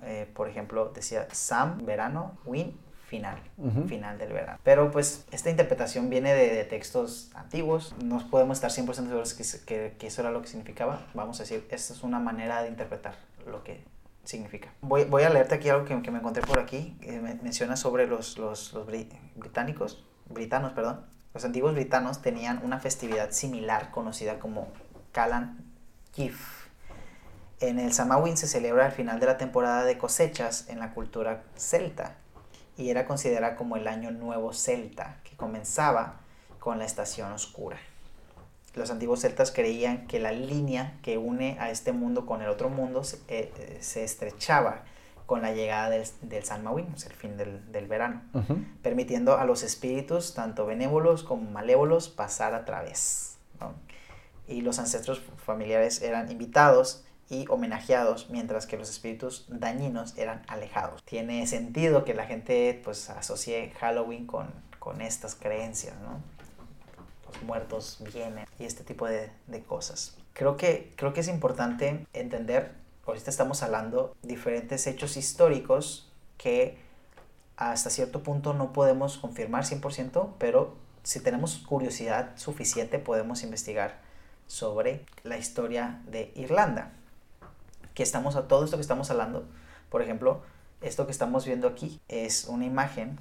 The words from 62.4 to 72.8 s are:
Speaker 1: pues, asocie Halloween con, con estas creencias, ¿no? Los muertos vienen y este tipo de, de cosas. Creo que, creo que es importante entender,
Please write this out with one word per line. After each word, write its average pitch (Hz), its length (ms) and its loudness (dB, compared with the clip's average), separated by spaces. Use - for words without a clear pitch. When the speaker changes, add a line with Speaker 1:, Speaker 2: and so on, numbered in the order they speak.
Speaker 1:
pues, - 280 -8
asocie 113 680 -6
Halloween 117 480 -2
con, 113 220 -6
con - 200 -8
estas 110 360 -8
creencias, 110 640 -6
¿no? 120 180 -10
Los - 120 -12
muertos 113 580 -6
vienen 113 340 -8
y 117 60 -8
este 117 180 -10
tipo - 240 -6
de, 107 240 -2
de - 160 -10
cosas. - 540 -8
Creo 139 240 2
que, - 400 2
creo 139 160 0
que 165 80 -2
es 165 80 0
importante 143 840 0
entender, 120 600 0